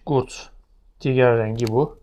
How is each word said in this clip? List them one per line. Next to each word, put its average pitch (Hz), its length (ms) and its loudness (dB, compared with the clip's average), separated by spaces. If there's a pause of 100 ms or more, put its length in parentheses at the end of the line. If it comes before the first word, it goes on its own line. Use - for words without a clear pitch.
kurt, - 440 -4 (500)
tiger 127 380 2
rengi 113 300 -4
bu. 135 340 -2